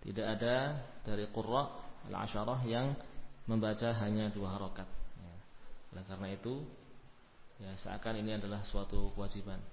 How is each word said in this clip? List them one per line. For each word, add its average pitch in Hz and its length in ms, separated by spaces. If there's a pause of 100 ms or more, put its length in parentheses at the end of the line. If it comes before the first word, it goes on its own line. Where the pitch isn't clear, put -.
Tidak 101 220
ada 123 580 (160)
dari 104 320
qurra 113 320 (480)
al-asyarah 104 560
yang 123 240 (560)
membaca 110 400 (160)
hanya 107 300
dua 98 240
harokat. 95 260 (320)
Ya. 87 200 (600)
Oleh 95 140
karena 95 220
itu, 120 280 (960)
ya, 95 240
seakan 101 400
ini 107 160
adalah 101 320
suatu 101 480
kewajiban. 98 400 (160)